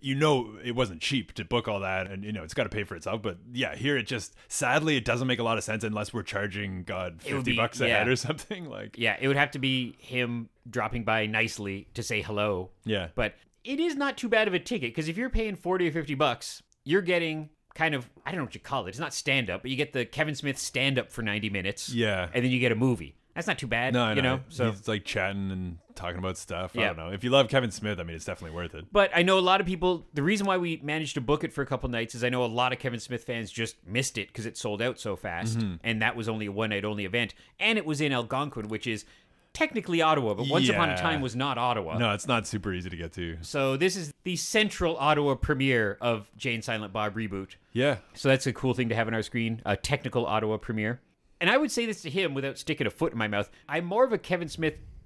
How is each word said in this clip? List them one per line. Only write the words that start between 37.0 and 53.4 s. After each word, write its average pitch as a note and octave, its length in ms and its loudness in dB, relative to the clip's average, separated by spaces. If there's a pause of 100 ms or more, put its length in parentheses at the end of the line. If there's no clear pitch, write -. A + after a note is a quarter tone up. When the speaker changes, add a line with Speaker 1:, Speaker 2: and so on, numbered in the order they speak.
Speaker 2:
event. G#2+ 300 -2 (240)
And A3 180 2
it F#3+ 80 0
was D3+ 160 -2
in D3 120 2
Algonquin, B2+ 560 -2
which G#2+ 180 -6
is A2 180 -4 (480)
technically F3+ 500 0
Ottawa, C#3 320 4
but B2 140 -2
once C3+ 200 4
upon G#2 220 4
a - 40 0
Speaker 1:
Yeah. F#2 60 0
Speaker 2:
time D#3+ 200 0
was A#2+ 160 -4
not C3 220 0
Ottawa. A2 380 0
Speaker 1:
No, A2 160 4
it's G2+ 140 -2
not A2+ 180 2
super G#2 280 -2
easy F2+ 180 -4
to F2 60 -8
get E2 160 -8
to. E2+ 300 -6
Speaker 2:
So C3+ 340 0
this F3+ 180 2
is D#3+ 180 -6 (120)
the F3+ 100 -2
central F3+ 640 2
Ottawa C#3+ 400 4
premiere B2+ 640 2
of A2+ 360 0
Jay A#2+ 180 -2
and A2+ 100 -4
Silent G#2+ 280 -4
Bob G#2+ 220 -2
reboot. G2+ 360 -4 (220)
Speaker 1:
Yeah. B2+ 260 2 (160)
Speaker 2:
So - 140 0
that's C3+ 200 4
a A#2+ 40 0
cool B2+ 220 0
thing B2 140 0
to A2 80 0
have A2+ 100 2
on A#2 80 0
our A2 80 2
screen, A2+ 420 -2
a G2+ 120 2
technical B2+ 500 0
Ottawa G#2+ 300 0
premiere. A2 440 -2 (400)
And E3+ 80 2
I A#3 80 6
would D4 140 2
say A#3 160 0
this A3 160 -4
to D#3 80 -8
him E3 240 0
without C3+ 240 -4
sticking D3 280 -2
a G2 40 2
foot - 220 -2
in A#2 60 -4
my G#2+ 100 2
mouth. G#2 200 2 (200)